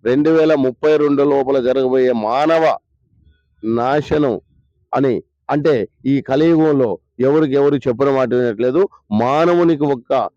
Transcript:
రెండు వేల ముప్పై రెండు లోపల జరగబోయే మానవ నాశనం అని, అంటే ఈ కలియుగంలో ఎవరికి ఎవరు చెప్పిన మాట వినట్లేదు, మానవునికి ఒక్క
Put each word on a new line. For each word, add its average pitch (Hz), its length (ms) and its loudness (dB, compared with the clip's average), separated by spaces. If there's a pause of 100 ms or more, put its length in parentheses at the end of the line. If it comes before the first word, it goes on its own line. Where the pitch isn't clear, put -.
రెండు 139 240 0
వేల 160 260 2
ముప్పై 143 420 0
రెండు 143 260 0
లోపల 139 400 0
జరగబోయే 127 480 0
మానవ 135 640 0 (880)
నాశనం 131 760 -2 (560)
అని, 131 280 -2 (260)
అంటే 139 380 -2 (180)
ఈ 135 160 0
కలియుగంలో 147 800 0 (200)
ఎవరికి 143 340 2
ఎవరు 143 220 2
చెప్పిన 131 340 -2
మాట 131 240 0
వినట్లేదు, 123 560 0 (220)
మానవునికి 156 720 2
ఒక్క 131 540 -2